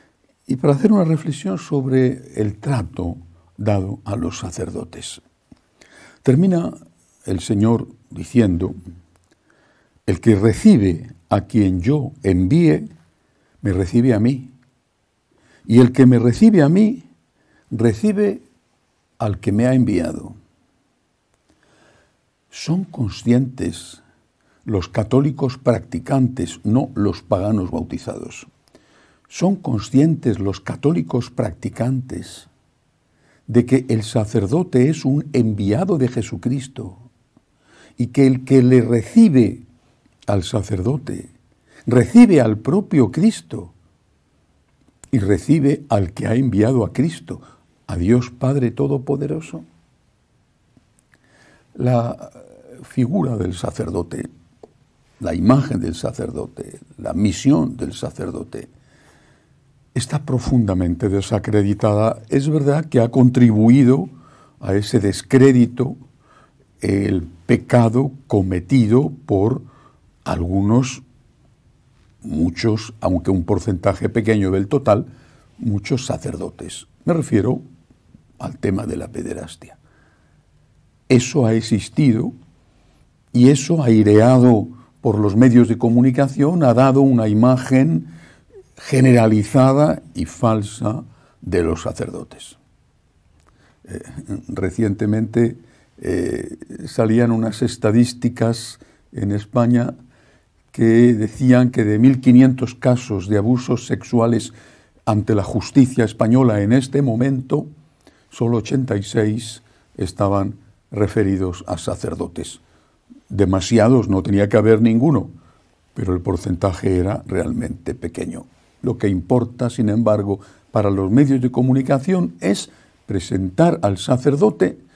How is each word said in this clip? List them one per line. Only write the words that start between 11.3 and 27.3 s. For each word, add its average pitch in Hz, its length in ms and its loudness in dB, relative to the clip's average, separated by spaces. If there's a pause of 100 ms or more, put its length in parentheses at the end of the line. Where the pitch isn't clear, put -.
quien 95 380 0
yo 127 300 -2 (140)
envíe, 104 640 2 (720)
me 98 120 -2
recibe 117 400 0
a 104 40 0
mí. 123 340 -2 (1120)
Y 117 140 6
el 123 120 6
que 135 140 6
me 123 120 6
recibe 165 440 4
a 131 80 4
mí, 214 340 0 (640)
recibe 190 720 -2 (760)
al 101 200 -4
que 101 140 -4
me 110 140 0
ha 127 80 2
enviado". 101 600 -2 (2250)
¿Son 185 360 -6
conscientes 120 1160 -4 (640)
los 98 240 -4
católicos 131 680 -2
practicantes, 127 1080 -4
no 117 300 0
los 98 260 -4
paganos 98 500 -2